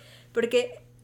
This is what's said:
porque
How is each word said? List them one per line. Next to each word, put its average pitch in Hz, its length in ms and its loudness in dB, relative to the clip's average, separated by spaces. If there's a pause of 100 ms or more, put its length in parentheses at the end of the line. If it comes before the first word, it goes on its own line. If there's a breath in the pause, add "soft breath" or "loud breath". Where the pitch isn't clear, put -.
(320 loud breath)
porque 240 480 0 (240)